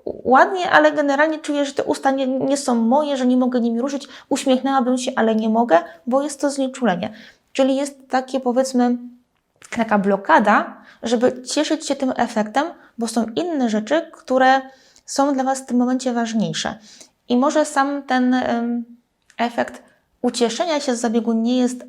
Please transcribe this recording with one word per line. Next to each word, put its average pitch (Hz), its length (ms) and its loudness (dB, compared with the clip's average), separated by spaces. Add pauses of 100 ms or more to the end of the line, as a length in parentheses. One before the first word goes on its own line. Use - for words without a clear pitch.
ładnie, 359 640 2
ale 302 220 6
generalnie 294 460 2
czuję, 285 260 -2
że 277 80 -4
te - 120 -2
usta 277 260 0
nie, 269 160 0
nie 269 300 0
są 269 180 -2
moje, 269 420 2
że 254 100 0
nie 254 100 4
mogę 254 240 2
nimi 233 200 0
ruszyć, 269 280 -6 (200)
uśmiechnęłabym 262 680 0
się, 254 180 -6
ale 226 180 2
nie 220 140 0
mogę, 240 300 4 (280)
bo 262 160 0
jest 294 180 -8
to 285 100 0
znieczulenie. 254 640 -2 (400)
Czyli 269 240 2
jest 277 320 -6
takie, 262 320 -2
powiedzmy, 247 560 2 (800)
taka 208 220 0
blokada, 208 760 2 (260)
żeby 247 400 0
cieszyć 311 440 -2
się 277 100 -4
tym 262 200 -2
efektem, 220 480 -2 (340)
bo 226 100 -4
są 226 180 0 (100)
inne 294 340 0
rzeczy, 220 420 -2
które 262 480 2 (460)
są 277 280 0
dla 262 100 -2
Was 269 160 -2
w 262 60 -16
tym 247 100 -2
momencie 254 360 0
ważniejsze. 226 680 -4 (500)
I 247 80 0
może 294 280 2
sam 285 380 -2
ten, 254 320 0
em, 240 500 -2 (540)
efekt 233 440 -4 (400)
ucieszenia 247 580 0
się 269 160 -2
z 233 40 -6
zabiegu 233 320 0
nie 233 260 0
jest 247 300 -2